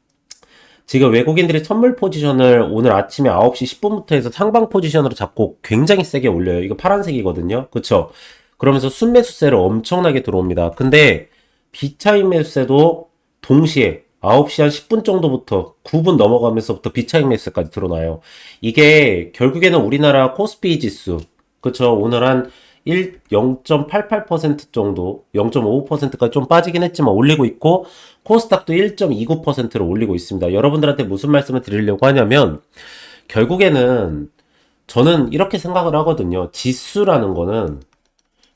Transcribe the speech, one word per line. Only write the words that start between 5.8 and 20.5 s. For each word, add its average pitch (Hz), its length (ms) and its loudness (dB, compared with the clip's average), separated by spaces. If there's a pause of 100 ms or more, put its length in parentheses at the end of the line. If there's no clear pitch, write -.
세게 - 240 -2
올려요. 90 360 -2
이거 98 120 -6
파란색이거든요. 123 920 -4
그쵸? 95 400 -2 (480)
그러면서 135 320 0
순매수세를 233 640 2
엄청나게 127 680 0
들어옵니다. 90 480 -2
근데 131 580 2 (420)
비차익 196 560 0
매수세도 156 800 0 (320)
동시에 139 640 2 (140)
아홉 127 300 2
시 - 140 -2
한 147 80 2
십 - 180 -14
분 220 140 0
정도부터 135 800 -2
구 160 180 -2
분 170 160 2
넘어가면서부터 113 720 0
비차익 139 360 -2
매수세까지 101 420 -4
들어놔요. 82 520 -6 (400)
이게 123 760 2
결국에는 165 440 2
우리나라 135 540 2
코스피 196 460 -4